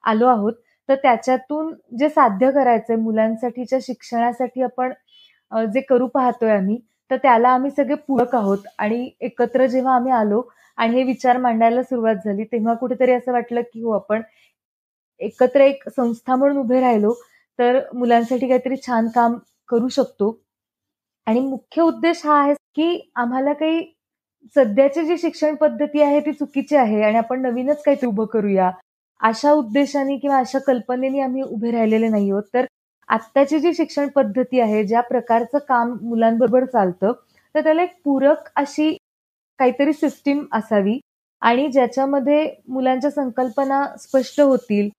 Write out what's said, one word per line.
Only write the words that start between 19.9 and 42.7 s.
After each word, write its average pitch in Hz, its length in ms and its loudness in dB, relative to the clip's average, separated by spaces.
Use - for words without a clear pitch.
आणि 226 140 0
मुख्य 269 420 -4
उद्देश 330 440 0
हा 294 160 4
आहे 285 120 2
की - 640 -4
आम्हाला 254 380 -2
काही 320 420 -4
सध्याची 277 480 2
जी 330 140 0
शिक्षण 311 380 -2
पद्धती 294 460 0
आहे 285 180 4
ती 294 120 -2
चुकीची 277 440 -4
आहे 214 260 2
आणि 214 160 2
आपण 240 240 -2
नवीनच 262 420 -2
काहीतरी 277 240 0
उभं 220 180 -2
करूया, 202 460 0
अशा 226 320 2
उद्देशाने 277 680 0
किंवा 277 200 0
अशा 262 220 -2
कल्पनेने 262 600 -2
आम्ही 262 220 -4
उभे 233 300 -6
राहिलेले 220 360 0
नाही 202 240 0
आहोत. 202 120 -2
तर 254 120 0
आत्ताची 277 520 0
जी 320 140 0
शिक्षण 294 340 -2
पद्धती 254 520 0
आहे, 214 240 0
ज्या 226 180 0
प्रकारचं 240 560 -2
काम 240 440 -2
मुलांबरोबर 233 640 2
चालतं, 202 460 0
तर 302 80 2
त्याला 320 200 2
एक 349 200 -6
पूरक 277 340 2
अशी 302 420 -2
काहीतरी 269 340 2
सिस्टीम 285 580 -2
असावी 214 480 0
आणि 247 260 2
ज्याच्यामध्ये 269 840 0
मुलांच्या 262 440 -2